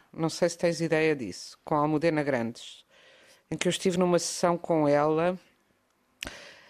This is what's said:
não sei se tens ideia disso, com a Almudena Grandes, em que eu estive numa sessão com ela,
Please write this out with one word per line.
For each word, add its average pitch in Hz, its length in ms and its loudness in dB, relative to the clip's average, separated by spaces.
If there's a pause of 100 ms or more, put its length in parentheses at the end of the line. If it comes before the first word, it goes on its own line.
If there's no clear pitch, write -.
(120)
não 165 160 -2
sei 170 220 0
se 170 80 -10
tens 170 220 0
ideia 160 360 2
disso, 104 480 -10
com - 100 -2
a 151 40 2
Almudena 151 440 2
Grandes, 120 600 -4 (680)
em 160 60 -4
que 151 100 -4
eu 175 40 4
estive 175 280 0
numa 180 200 4
sessão 175 400 0
com 160 280 2
ela, 156 520 2 (1300)